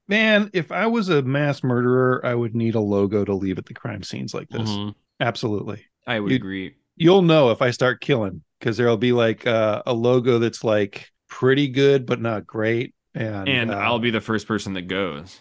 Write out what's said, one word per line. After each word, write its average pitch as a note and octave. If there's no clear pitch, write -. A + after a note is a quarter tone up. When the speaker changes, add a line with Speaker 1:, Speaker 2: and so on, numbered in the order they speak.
Speaker 1:
Man, G#3+
if E3+
I G3
was A3+
a D3
mass C#3+
murderer, B2+
I B2+
would A#2
need A2+
a A2+
logo G2+
to G2+
leave F#2
at -
the -
crime G#2+
scenes C3
like -
this. A2+
Speaker 2:
Mm-hmm. G#2
Speaker 1:
Absolutely. G#2+
Speaker 2:
I A#2
would G2+
Speaker 1:
You, C3
Speaker 2:
agree. F#2+
Speaker 1:
you'll F3+
know D#3
if G#2+
I B2+
start B2
killing, G#2+
'cause A2+
there'll A#2
be, B2
like, A2+
uh, A2
a C3
logo A#2+
that's, A#2
like, G#2+
pretty C3+
good, C3+
but B2
not A2
great. A2+
And, G#2+
Speaker 2:
And A#2+
Speaker 1:
uh, G2+
Speaker 2:
I'll A2+
be A#2
the A2
first A2
person G2+
that F2+
goes. F#2